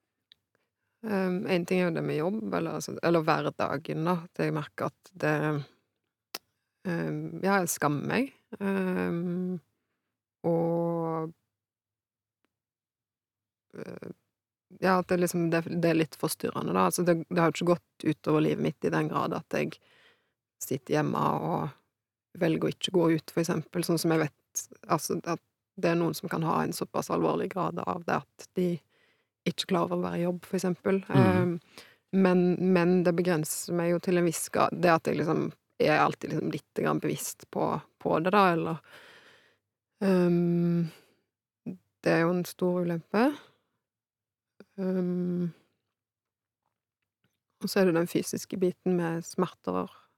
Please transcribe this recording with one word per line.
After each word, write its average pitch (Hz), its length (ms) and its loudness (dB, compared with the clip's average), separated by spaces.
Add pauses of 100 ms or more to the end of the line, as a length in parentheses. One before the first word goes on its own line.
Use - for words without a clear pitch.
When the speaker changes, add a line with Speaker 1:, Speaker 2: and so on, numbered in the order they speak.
(1040)
Speaker 1:
Ehm, 190 440 -2
en 175 180 0
ting 185 160 2
er 180 80 2
jo 165 80 -2
det 151 80 -2
med 147 140 -2
jobb, 196 240 -2 (100)
eller, 165 240 -2
altså, - 160 -8 (100)
eller 170 220 4
hverdagen 151 800 -2
da, 180 220 0
at - 160 -6
jeg 156 100 0
merker 156 380 -6
at - 240 -20
det, 151 160 -2 (1500)
ehm, 165 360 -4 (200)
ja, 196 220 2
jeg 165 100 -2
skammer 147 320 0
meg, 196 300 0 (240)
ehm, 180 960 -2 (880)
og, 165 880 0 (2500)
eh, - 360 -14 (680)
ja, 185 180 4
at 180 100 -2
det 185 80 2
liksom, 175 340 0
det, 165 180 2
det 170 220 0
er 160 80 4
litt 160 180 0
forstyrrende - 600 -4
da, 185 140 4
altså 180 120 -2
det, 170 140 4 (120)
det 180 120 0
har 165 100 4
jo - 60 -6
ikke 175 160 2
gått - 340 -4
utover 156 380 2
livet 151 200 0
mitt 156 220 -4
i 165 60 0
den 156 180 0
grad - 260 -2
at - 200 -6
jeg 156 160 -2 (880)
sitter - 380 -2
hjemme 147 240 0 (180)
og - 1000 -8
velger 165 280 0
å 151 60 -4
ikke - 200 -6
gå 170 220 4
ut, - 160 -10
for 170 100 0
eksempel, 160 420 -4
sånn 170 140 2
som 160 140 2
jeg 160 140 2
vet, - 400 -10 (200)
altså, - 380 -2
at 165 160 -4 (380)
det 180 120 2
er 170 80 2
noen 165 160 0
som - 140 -8
kan 165 160 -2
ha 160 160 0
en 160 160 -2
såpass - 340 -6
alvorlig 170 400 0
grad 170 300 -4
av 175 240 -6
det 156 160 0
at - 260 -18 (120)
de 180 100 0 (800)
ikke - 240 -4
klarer 175 260 2
å 180 60 -2
være 175 180 -4
i 170 60 0
jobb, 180 180 -4
for 190 140 -4
eksempel. 185 400 0 (100)
Speaker 2:
Mhm. - 80 2
Speaker 1:
Ehm, 180 380 6 (580)
men, 185 280 6 (340)
men 175 160 4 (140)
det 175 120 4
begrenser 175 560 -2
meg 175 220 0
jo 170 80 0
til 180 180 2
en 175 80 4
viss - 140 -2 (100)
grad, - 240 2
det 170 160 4
at - 160 0
jeg - 80 0
liksom, 147 300 0 (340)
er 156 220 4
alltid - 320 -2
liksom 156 180 -2
litt - 300 -8
grann 156 180 0
bevisst - 500 -6
på, - 200 -2 (320)
på 165 180 0
det 185 140 0
da, 208 80 6 (100)
eller, 165 300 -4 (1160)
ehm, 175 920 2 (1120)
det 165 80 4
er 165 140 4
jo 175 80 0
en 180 100 -2
stor 180 400 -2
ulempe. 170 400 0 (1500)
Ehm, 180 720 -2 (2250)
og 196 100 -4
så 202 80 4
er 185 80 6
det 165 80 4
den 175 160 2
fysiske - 480 -4
biten 180 400 0
med 165 240 -2
smerter, - 640 -4 (300)